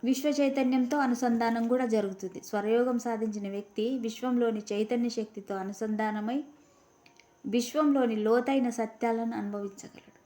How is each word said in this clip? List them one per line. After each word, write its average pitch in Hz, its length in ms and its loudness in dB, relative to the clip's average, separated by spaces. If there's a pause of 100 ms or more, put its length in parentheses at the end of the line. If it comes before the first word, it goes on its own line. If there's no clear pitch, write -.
విశ్వ 262 260 0
చైతన్యంతో 269 680 2
అనుసంధానం 233 680 2
కూడా 254 180 2
జరుగుతుంది. 196 580 -2
స్వరయోగం 233 560 2
సాధించిన 214 500 -4
వ్యక్తి 214 480 -4
విశ్వంలోని 233 640 0 (100)
చైతన్య 233 380 0
శక్తితో 214 460 -6
అనుసంధానమై 214 880 -4 (1000)
విశ్వంలోని 247 680 2
లోతైన 247 540 2
సత్యాలను 226 680 -2
అనుభవించగలడు. 202 760 -8 (100)